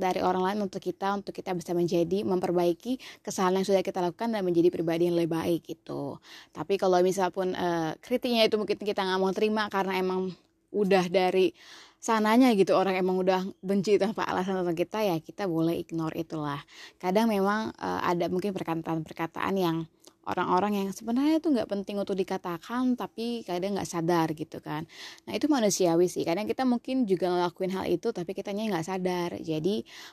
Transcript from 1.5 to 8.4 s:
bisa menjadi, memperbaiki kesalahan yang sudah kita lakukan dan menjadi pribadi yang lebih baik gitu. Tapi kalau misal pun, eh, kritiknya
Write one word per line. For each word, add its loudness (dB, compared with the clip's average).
bisa -4
menjadi, 2
memperbaiki 0
kesalahan 0
yang 0
sudah 4
kita -4
lakukan -2
dan -4
menjadi 4
pribadi 0
yang 2
lebih 0
baik -2
gitu. -8
Tapi -2
kalau 4
misal 2
pun, -4
eh, -2
kritiknya 2